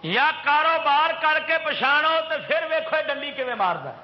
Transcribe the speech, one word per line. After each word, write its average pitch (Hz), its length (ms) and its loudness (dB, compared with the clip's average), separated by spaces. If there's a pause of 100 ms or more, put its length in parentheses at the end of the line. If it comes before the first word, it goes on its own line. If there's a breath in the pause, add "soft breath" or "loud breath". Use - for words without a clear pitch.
یا 240 300 2 (120)
کاروبار 311 760 2
کر 311 260 2
کے 320 60 0 (120)
پچھاڑو، 302 540 2 (100)
تے 311 60 -2 (120)
پھر 330 220 0
ویکھو 311 280 -2
یہ 302 160 -2
ڈنڈی 277 180 -8
کیویں 254 240 -6
ماردا۔ 170 360 -2 (120)